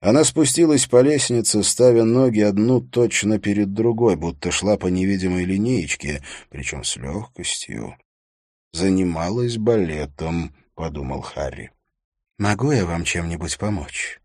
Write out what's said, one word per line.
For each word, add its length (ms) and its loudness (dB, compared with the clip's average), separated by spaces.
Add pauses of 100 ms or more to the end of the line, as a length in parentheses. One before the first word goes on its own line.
Она 220 4
спустилась 640 2
по 140 6
лестнице, 640 2
ставя 400 6
ноги 360 4
одну 400 4
точно 600 0
перед 340 0
другой, 400 2
будто 380 -4
шла 240 0
по 100 -4
невидимой 580 0
линеечке, 800 -2 (280)
причем 340 -10
с 120 -6
легкостью. 1000 -10 (760)
«Занималась 840 -2
балетом», — 960 -2 (220)
подумал 460 -8
Харри. 500 -10 (680)
«Могу 320 0
я 160 2
вам 180 -4
чем-нибудь 540 -4
помочь?» 680 -8